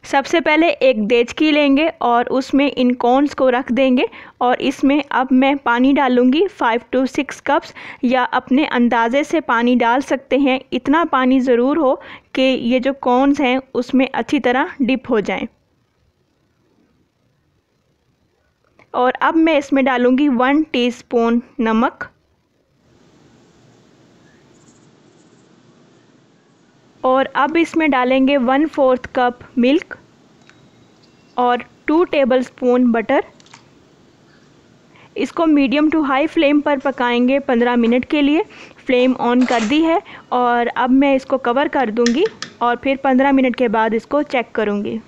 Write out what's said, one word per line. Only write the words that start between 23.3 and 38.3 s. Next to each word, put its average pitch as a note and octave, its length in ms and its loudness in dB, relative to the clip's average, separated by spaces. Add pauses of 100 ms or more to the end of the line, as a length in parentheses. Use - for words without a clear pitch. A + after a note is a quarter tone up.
और C4 320 0
अब D#4+ 220 0
इसमें D#4+ 340 0
डालेंगे C4 460 2
वन C4+ 300 0
फोर्थ B3+ 480 -2
कप B3 240 -2 (180)
मिल्क C4 400 0 (1400)
और B3 260 0 (240)
टू D#4+ 160 2
टेबलस्पून B3+ 880 0
बटर। A#3 320 0 (1900)
इसको E4 300 -4
मीडियम D4 440 2
to D#4 160 0
हाई C#4 220 0
फ्लेम D4 340 2
पर C#4+ 180 -2
पकाएंगे B3 600 0
पन्द्रह A#3+ 360 0
मिनट A#3+ 300 0
के D4+ 160 0
लिए। D4 220 2 (420)